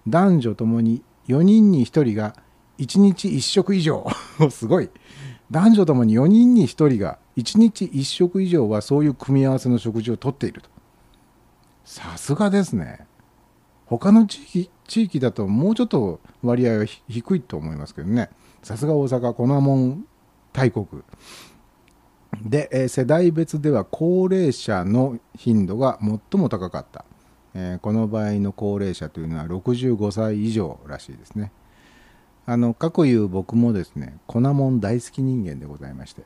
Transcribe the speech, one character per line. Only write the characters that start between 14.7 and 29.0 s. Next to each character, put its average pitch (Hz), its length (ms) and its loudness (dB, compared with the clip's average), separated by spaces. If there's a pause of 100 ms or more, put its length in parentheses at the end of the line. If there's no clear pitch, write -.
地 226 180 -2
域 156 160 -4
だ 123 120 0
と 104 140 -6
も 127 240 2
う 226 40 0
ち 247 80 0
ょ - 20 0
っ 226 40 -2
と 101 320 -2 (220)
割 120 260 2
合 113 100 0
は 107 60 0
ひ-、 - 240 -10
低 120 280 -4
い 160 40 -2
と - 160 -12
思 80 160 -8
い - 40 -10
ま 147 100 -12
す - 80 -18
け - 80 -14
ど 87 60 -8
ね。 113 220 -2 (320)
さ 110 140 -12
す 131 100 -6
が 156 80 0
大 139 140 0
阪、 120 240 -2
粉 120 140 -2
も 139 300 2
ん 131 280 -2 (480)
大 131 180 0
国。 101 160 -6 (1600)
で、 135 280 -4
え 131 140 -2
ー、 127 40 -2
世 131 160 -2
代 165 280 4
別 156 280 -4
で 151 100 0
は 110 140 2
高 180 460 0
齢 180 220 2
者 95 320 -4
の 120 340 0 (160)
頻 107 320 0
度 98 120 -4
が 131 220 0
最 107 400 -2
も 147 80 2
高 90 220 -6
か 73 100 -10
っ - 100 -16
た。 - 140 -20 (500)
え 92 220 -8
ー、 - 20 -8
こ 107 140 -4
の 113 160 0
場 107 180 -4
合 104 80 -4
の 101 180 -2
高 101 260 -4
齢 98 160 -4
者 78 140 -10